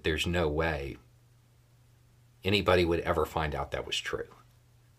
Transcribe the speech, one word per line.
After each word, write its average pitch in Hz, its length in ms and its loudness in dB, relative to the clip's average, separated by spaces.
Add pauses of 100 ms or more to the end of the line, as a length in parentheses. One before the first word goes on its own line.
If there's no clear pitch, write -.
there's 80 240 -2
no 87 220 0
way 76 480 -2 (1500)
anybody 90 400 4
would 82 160 2
ever 82 260 0
find 78 280 -2
out 69 180 -6
that - 140 -6
was - 120 -6
true. - 300 -6 (720)